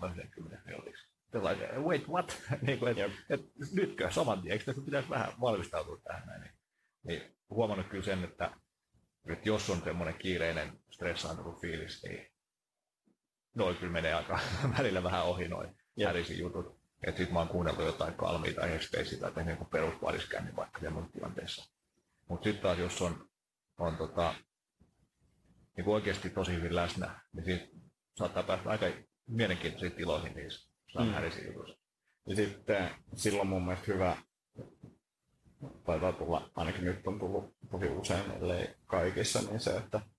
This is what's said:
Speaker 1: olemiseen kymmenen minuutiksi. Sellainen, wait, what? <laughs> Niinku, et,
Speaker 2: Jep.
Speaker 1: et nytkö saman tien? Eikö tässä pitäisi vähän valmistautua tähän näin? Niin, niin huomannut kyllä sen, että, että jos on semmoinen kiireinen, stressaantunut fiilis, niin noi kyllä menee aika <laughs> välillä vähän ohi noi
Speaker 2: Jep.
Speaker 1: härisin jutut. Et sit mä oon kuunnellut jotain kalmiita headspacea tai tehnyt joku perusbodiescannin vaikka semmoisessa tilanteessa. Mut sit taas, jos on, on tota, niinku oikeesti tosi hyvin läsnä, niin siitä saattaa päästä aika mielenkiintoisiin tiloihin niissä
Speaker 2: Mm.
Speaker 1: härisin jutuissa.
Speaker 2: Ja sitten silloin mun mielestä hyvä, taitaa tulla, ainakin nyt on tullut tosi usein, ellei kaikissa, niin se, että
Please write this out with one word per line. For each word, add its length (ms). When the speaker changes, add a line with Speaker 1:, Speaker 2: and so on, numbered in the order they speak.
Speaker 1:
olemiseen 280
kymmenen 360
minuutiksi. 420
Sellainen, 520
wait, 240
what? 400
<laughs> 140
Niinku, 240
et, 120
Speaker 2:
Jep. 140
Speaker 1:
et 120
nytkö 380
saman 300
tien? 120
Eikö 120
tässä 160
pitäisi 280
vähän 320
valmistautua 600
tähän 240
näin? 140
Niin, 120
niin 320
huomannut 380
kyllä 160
sen, 200
että, 280
että 200
jos 200
on 140
semmoinen 320
kiireinen, 640
stressaantunut 720
fiilis, 420
niin 240
noi 200
kyllä 180
menee 200
aika 260
<laughs> 200
välillä 260
vähän 220
ohi 220
noi 220
Speaker 2:
Jep. 120
Speaker 1:
härisin 320
jutut. 380
Et 140
sit 140
mä 80
oon 80
kuunnellut 380
jotain 280
kalmiita 520
headspacea 540
tai 120
tehnyt 220
joku 120
perusbodiescannin 880
vaikka 240
semmoisessa 340
tilanteessa. 600
Mut 140
sit 180
taas, 180
jos 220
on, 280
on 200
tota, 360
niinku 160
oikeesti 360
tosi 260
hyvin 200
läsnä, 440
niin 120
siitä 220
saattaa 280
päästä 260
aika 160
mielenkiintoisiin 640
tiloihin 440
niissä 320
Speaker 2:
Mm. 120
Speaker 1:
härisin 360
jutuissa. 300
Speaker 2:
Ja 80
sitten 540
silloin 320
mun 180
mielestä 280
hyvä, 240
taitaa 280
tulla, 420
ainakin 300
nyt 220
on 120
tullut 360
tosi 180
usein, 420
ellei 440
kaikissa, 560
niin 180
se, 180
että 240